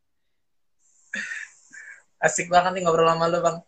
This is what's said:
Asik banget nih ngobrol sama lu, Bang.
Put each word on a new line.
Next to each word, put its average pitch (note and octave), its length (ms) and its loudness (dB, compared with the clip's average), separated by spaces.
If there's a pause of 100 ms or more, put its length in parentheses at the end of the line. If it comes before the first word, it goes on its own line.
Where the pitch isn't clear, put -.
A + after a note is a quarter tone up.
(2250)
Asik E3+ 320 -2
banget F3 240 4
nih F#3 80 -4
ngobrol E3 240 4
sama E3 240 2
lu, E3+ 80 0
Bang. E3 300 -2